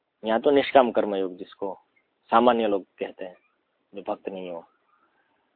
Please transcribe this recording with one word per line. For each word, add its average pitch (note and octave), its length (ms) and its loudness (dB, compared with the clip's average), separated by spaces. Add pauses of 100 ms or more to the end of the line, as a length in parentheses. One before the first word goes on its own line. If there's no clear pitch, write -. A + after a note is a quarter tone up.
(240)
यहाँ A2 160 0
तो C3+ 100 2
निष्काम C3+ 400 4
कर्मयोग, G2 460 -2
जिसको F#2+ 420 -12 (520)
सामान्य A#2 360 4
लोग G2+ 180 -2 (140)
कहते - 260 -12
हैं, F2+ 120 -16 (580)
जो G2 80 -16
भक्त G2 260 -10
नहीं F#2 220 -12
हो। E2+ 160 -14 (880)